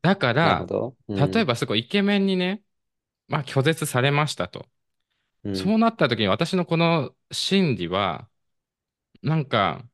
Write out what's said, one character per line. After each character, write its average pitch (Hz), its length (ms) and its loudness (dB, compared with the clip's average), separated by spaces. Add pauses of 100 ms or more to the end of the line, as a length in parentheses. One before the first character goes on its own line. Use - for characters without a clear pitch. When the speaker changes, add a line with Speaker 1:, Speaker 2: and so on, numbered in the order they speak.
Speaker 1:
だ 190 140 2
か 127 180 0
ら、 139 100 2
Speaker 2:
な 127 100 2
る 80 80 0
ほ 90 40 -8
ど。 104 320 -4 (100)
う 104 80 -6
ん。 123 160 0
Speaker 1:
例 226 100 0
え 196 40 -2
ば 120 100 0
す 139 100 -4
ご 113 100 -2
い 110 40 0
イ - 80 -6
ケ 202 140 0
メ 202 160 2
ン 196 80 0
に 190 120 0
ね、 185 260 -4 (640)
ま 151 120 -2
あ、 143 40 -4
拒 - 180 -2
絶 156 240 0
さ 127 160 0
れ 139 100 2
ま 147 160 2
し - 80 -8
た - 120 -6
と。 - 200 -16 (760)
Speaker 2:
う 104 80 -6
ん。 - 20 -4
Speaker 1:
そ 180 220 0
う - 20 2
な 226 120 4
っ 226 60 -2
た 151 140 2
時 113 120 0
に 104 60 4
私 156 280 0
の 180 100 0
こ 165 120 0
の 165 380 0 (160)
心 185 440 0
理 87 120 -4
は、 90 420 -2 (920)
な 156 160 0
ん 143 80 -2
か、 101 380 0 (100)